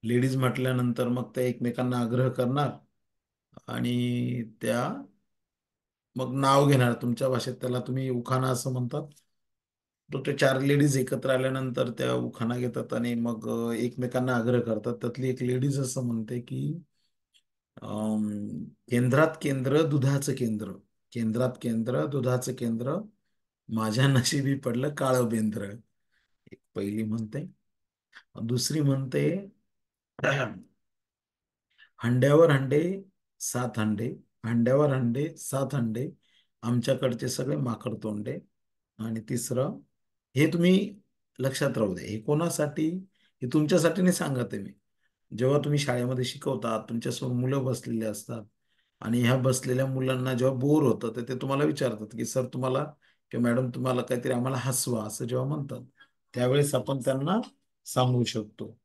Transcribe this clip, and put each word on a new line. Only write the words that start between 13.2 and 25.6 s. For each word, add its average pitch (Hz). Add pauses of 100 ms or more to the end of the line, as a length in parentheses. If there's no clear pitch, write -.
अ, 117
एकमेकांना 123
आग्रह 120
करतात. 113
त्यातली 127
एक 127
लेडीज 131
असं 127
म्हणते 117
की, 143 (1000)
अम, 104 (420)
"केंद्रात 123 (140)
केंद्र, 139
दुधाचं 139
केंद्र, 107 (400)
केंद्रात 117 (120)
केंद्र, 123
दुधाचं 127
केंद्र, 123 (680)
माझ्या 110
नशिबी 135
पडलं 135
काळं 127
बेंद्र." 107 (840)